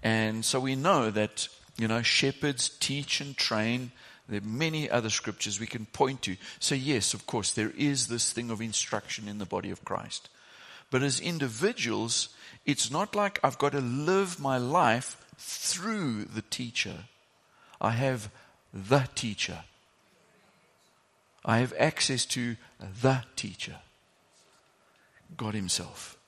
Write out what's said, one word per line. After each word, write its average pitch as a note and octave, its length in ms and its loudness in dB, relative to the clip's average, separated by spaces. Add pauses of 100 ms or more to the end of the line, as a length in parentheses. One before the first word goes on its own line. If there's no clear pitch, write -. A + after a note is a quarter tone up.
And A2 420 2
so - 140 2
we C3 160 0
know C3+ 360 4
that, G#2+ 380 0 (280)
you A2+ 120 0
know, A#2 140 2
shepherds C3+ 680 2
teach - 520 -2
and C#3+ 160 -8
train. A#2+ 560 0 (360)
There G#2 100 -2
are G2+ 60 -6
many D3+ 440 0
other A2 220 2
scriptures - 480 -4
we A#2 80 -4
can A2 200 -8
point C3+ 360 0
to. F#2+ 140 -4 (240)
So - 140 2
yes, C3 380 2
of G2+ 140 -6
course, G#2+ 240 0
there A2 260 0
is C#3 300 2
this A#2 260 0
thing A#2+ 180 -4
of A2 100 -4
instruction G#2+ 680 -2
in G#2 100 -8
the G2+ 60 -4
body G2 260 -4
of F#2 140 -10
Christ. - 440 -6 (640)
But C3 120 2
as C3+ 160 0
individuals, B2 1080 -2 (360)
it's C3 260 0
not E3+ 240 -2
like G3+ 280 0
I've - 160 2
got C#3+ 140 4
to C#3 80 0
live D#3+ 580 2
my C3+ 180 0
life B2+ 600 2 (200)
through F3 880 -4
the G#2+ 180 -6
teacher. G#2+ 640 -6 (760)
I G#2+ 120 2
have A#2 380 0 (420)
the B2 420 4
teacher. F#2+ 500 -4 (1800)
I A2+ 140 6
have B2 180 2
access C3+ 500 2
to A#2+ 300 -2 (220)
the A#2+ 460 2 (100)
teacher, - 460 -8 (1600)
God G#2+ 180 -2
himself. - 640 -4 (120)